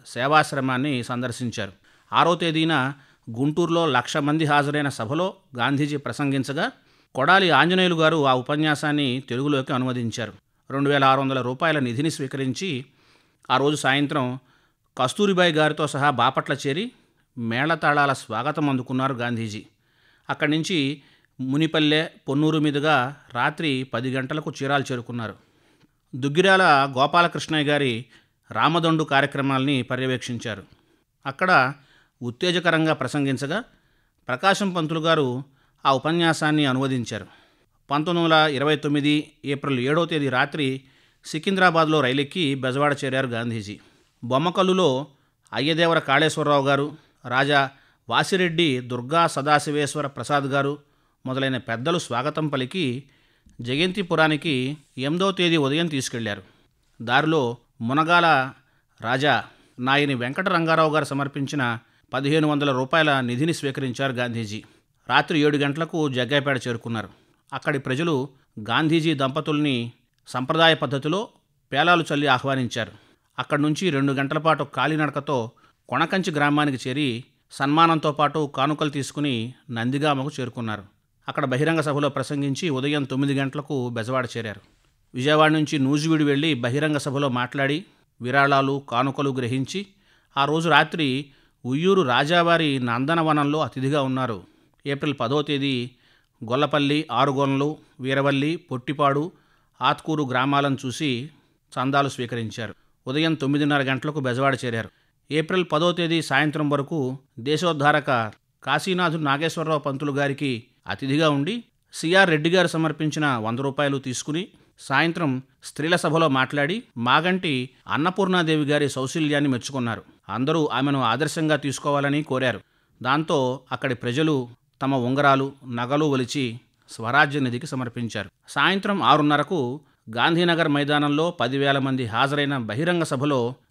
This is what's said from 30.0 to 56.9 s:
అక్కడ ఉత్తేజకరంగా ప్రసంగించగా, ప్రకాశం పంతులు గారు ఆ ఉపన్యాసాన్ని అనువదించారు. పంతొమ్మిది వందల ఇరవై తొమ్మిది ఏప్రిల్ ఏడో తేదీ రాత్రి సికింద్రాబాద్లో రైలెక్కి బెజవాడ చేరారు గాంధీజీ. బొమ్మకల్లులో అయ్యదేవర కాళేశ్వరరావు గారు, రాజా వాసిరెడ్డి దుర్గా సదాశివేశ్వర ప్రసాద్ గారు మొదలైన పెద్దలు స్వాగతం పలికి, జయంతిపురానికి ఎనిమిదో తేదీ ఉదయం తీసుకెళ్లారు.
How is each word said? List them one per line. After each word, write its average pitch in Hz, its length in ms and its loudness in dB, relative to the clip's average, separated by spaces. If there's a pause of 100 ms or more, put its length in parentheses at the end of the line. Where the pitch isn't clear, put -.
అక్కడ 139 480 2 (480)
ఉత్తేజకరంగా 160 720 0
ప్రసంగించగా, 147 680 -4 (640)
ప్రకాశం 196 440 2
పంతులు 165 280 -2
గారు 143 440 0 (420)
ఆ 139 80 6
ఉపన్యాసాన్ని 151 720 2
అనువదించారు. 127 640 -2 (640)
పంతొమ్మిది 170 320 0
వందల 156 320 4
ఇరవై 147 200 2
తొమ్మిది 147 560 0 (140)
ఏప్రిల్ 139 340 -2
ఏడో 151 260 0
తేదీ 156 240 -2
రాత్రి 135 520 -2 (440)
సికింద్రాబాద్లో 160 760 2
రైలెక్కి 139 540 0
బెజవాడ 139 500 0
చేరారు 131 220 -2
గాంధీజీ. 113 520 -6 (440)
బొమ్మకల్లులో 160 840 2 (460)
అయ్యదేవర 160 460 2
కాళేశ్వరరావు 147 680 2
గారు, 143 300 0 (300)
రాజా 139 420 2 (400)
వాసిరెడ్డి 160 680 2
దుర్గా 123 480 0
సదాశివేశ్వర 147 800 0
ప్రసాద్ 139 360 -2
గారు 139 340 -2 (480)
మొదలైన 131 320 -2
పెద్దలు 127 420 -4
స్వాగతం 147 480 -4
పలికి, 139 560 -4 (580)
జయంతిపురానికి 156 1160 0 (200)
ఎనిమిదో 170 340 0
తేదీ 175 260 2
ఉదయం 147 300 0
తీసుకెళ్లారు. 117 560 -6 (580)